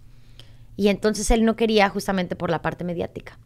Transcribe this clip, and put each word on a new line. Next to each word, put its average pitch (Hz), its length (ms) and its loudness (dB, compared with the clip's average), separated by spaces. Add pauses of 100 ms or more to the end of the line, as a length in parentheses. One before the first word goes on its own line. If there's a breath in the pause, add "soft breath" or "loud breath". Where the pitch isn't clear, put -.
(760 soft breath)
Y 196 140 2
entonces 208 420 0
él 226 140 4
no 226 100 2
quería 220 340 4
justamente 190 460 -4
por 170 160 -4
la 156 100 -2
parte 165 220 -6
mediática, - 640 -8